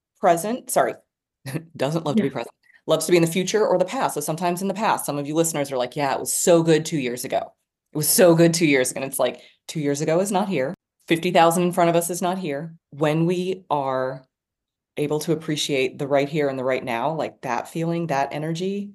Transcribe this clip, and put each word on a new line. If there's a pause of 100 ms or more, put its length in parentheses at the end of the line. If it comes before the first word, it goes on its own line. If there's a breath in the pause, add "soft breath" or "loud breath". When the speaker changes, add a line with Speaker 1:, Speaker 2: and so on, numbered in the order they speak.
(200)
Speaker 1:
present,
sorry, (520)
<laughs>
doesn't
love
to
Speaker 2:
Yeah.
Speaker 1:
be
present, (340 soft breath)
loves
to
be
in
the
future
or
the
past.
So
sometimes
in
the
past,
some
of
you
listeners
are
like,
"Yeah,
it
was
so
good
two
years
ago. (400)
It
was
so
good
two
years
ago."
And
it's
like, (260 loud breath)
"Two
years
ago
is
not
here. (340)
Fifty
thousand
in
front
of
us
is
not
here." (140)
When
we
are (720)
able
to
appreciate
the
right
here
and
the
right
now,
like,
that
feeling,
that
energy,